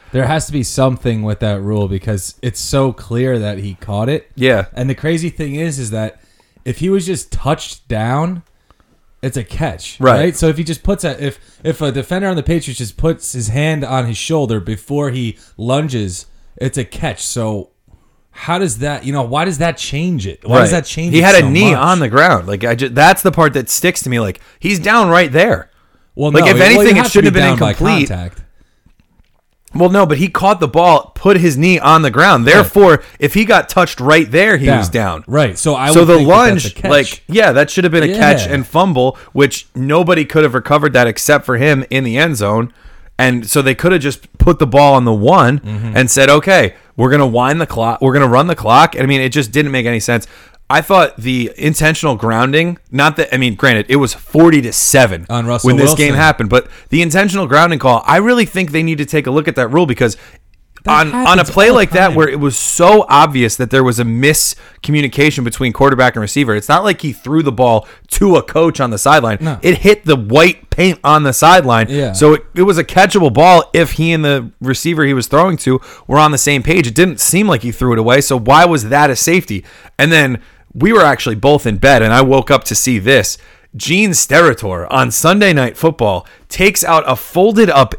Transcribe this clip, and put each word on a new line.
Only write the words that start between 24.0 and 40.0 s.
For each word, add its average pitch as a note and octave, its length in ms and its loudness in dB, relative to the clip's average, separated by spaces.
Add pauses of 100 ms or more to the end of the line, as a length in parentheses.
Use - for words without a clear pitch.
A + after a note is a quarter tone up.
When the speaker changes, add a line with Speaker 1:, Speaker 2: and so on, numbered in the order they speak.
Speaker 2:
to B2+ 80 -8
me. A#2+ 100 -2
Like, G2+ 200 -6 (200)
he's F#3+ 180 -4
down G#3 300 2
right E3+ 240 2
there. D#3 380 0 (440)
Speaker 1:
Well, D3 160 -2
Speaker 2:
Like, D3+ 140 2
Speaker 1:
no, F#3+ 60 4
Speaker 2:
if - 80 4
Speaker 1:
well, F#3+ 120 6
you A#3+ 80 4
Speaker 2:
anything, G3+ 180 4
it - 20 4
Speaker 1:
have B3 80 2
to - 60 -4
Speaker 2:
shouldn't G3+ 220 2
Speaker 1:
be D3+ 60 2
Speaker 2:
have C#3 100 2
been B2 80 0
Speaker 1:
down A2 80 0
by G#2 40 0
Speaker 2:
incomplete. F3 380 0
Speaker 1:
contact. F2+ 320 -10 (1300)
Speaker 2:
Well, F3+ 160 2
no, G3 160 2
but D3 120 -2
he F3+ 100 -2
caught G3 320 0
the D3 80 -2
ball, D#3+ 480 2
put F#3+ 200 2
his E3 220 2
knee E3+ 220 2
on D#3+ 220 4
the C#3 80 0
ground. C3 360 2
Speaker 1:
Right. D3+ 80 4
Speaker 2:
Therefore, F#3+ 480 4 (160)
if D3 160 -2
he G#3+ 100 0
got G3+ 240 0
touched - 300 -2
right C#3+ 320 2
there, F#3+ 260 2
he C#3 100 -2
Speaker 1:
Down. C3+ 120 2
Speaker 2:
was F#2+ 100 -2
down. F2 380 -4
Speaker 1:
Right. B2 320 -2
So D3+ 160 -2
I C3 160 -2
Speaker 2:
So E3 100 6
Speaker 1:
would E3+ 80 6
Speaker 2:
the E3+ 100 6
Speaker 1:
think C#3+ 100 2
that F3+ 80 6
that's A#3+ 140 4
Speaker 2:
lunge, D#3+ 160 -2
Speaker 1:
a G2 80 -8
catch. F#3+ 180 -6
Speaker 2:
like, - 340 0
yeah, G3+ 240 2
that C#3+ 200 2
should F#3 120 -2
have F3 100 2
been D#3+ 160 2
a F#3 60 -4
catch D3 320 2
Speaker 1:
Yeah. A2 80 -6
Speaker 2:
and C3+ 100 -4
fumble, D3 540 0 (140)
which - 420 -2
nobody D#3 500 0